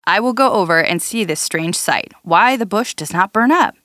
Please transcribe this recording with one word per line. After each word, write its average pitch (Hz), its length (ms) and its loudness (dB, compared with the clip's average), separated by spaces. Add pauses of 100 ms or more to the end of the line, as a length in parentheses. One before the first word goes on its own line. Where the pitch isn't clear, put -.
"I 190 160 2
will 247 100 0
go 247 220 2
over 165 280 2
and 170 200 0
see 226 240 -4
this 156 160 -4
strange 165 340 -4
sight, - 380 -4 (100)
why 214 320 2
the 226 100 -4
bush 208 280 -4
does - 180 -10
not 185 220 0
burn 240 180 4
up." 320 340 2